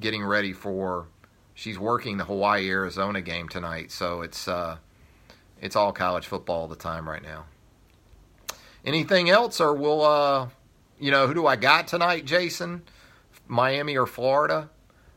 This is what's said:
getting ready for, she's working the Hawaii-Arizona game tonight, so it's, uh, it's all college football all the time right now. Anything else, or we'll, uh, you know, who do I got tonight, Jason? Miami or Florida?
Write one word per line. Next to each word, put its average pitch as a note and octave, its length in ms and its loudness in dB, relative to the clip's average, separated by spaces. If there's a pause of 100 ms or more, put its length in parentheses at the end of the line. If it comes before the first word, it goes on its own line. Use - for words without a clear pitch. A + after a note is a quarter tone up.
getting A2 240 -4
ready G2+ 280 -2
for, F#2 540 -6 (480)
she's G#2 240 -10
working A2 380 -2
the F#2 80 -4
Hawaii-Arizona F#2+ 960 0
game E2+ 280 -8
tonight, E2 440 -10
so F2 300 -6
it's, - 260 -10
uh, F2 300 -4 (840)
it's G#2+ 160 -10
all G2+ 160 4
college F2+ 340 -2
football F2 360 -4
all E2 60 -8
the D#2 80 -12
time E2 320 -8
right D#2 140 -10
now. D#2 220 -16 (1400)
Anything E3+ 460 2
else, A3 300 4
or D3+ 140 4
we'll, D3+ 280 2
uh, C#3+ 460 4 (500)
you C#3 140 0
know, C3+ 160 6
who C#3+ 60 0
do E3 120 2
I C3+ 80 6
got C#3 320 4
tonight, E3+ 380 0
Jason? E3+ 580 -2 (640)
Miami C3+ 500 0
or B2 100 2
Florida? D3+ 640 0 (460)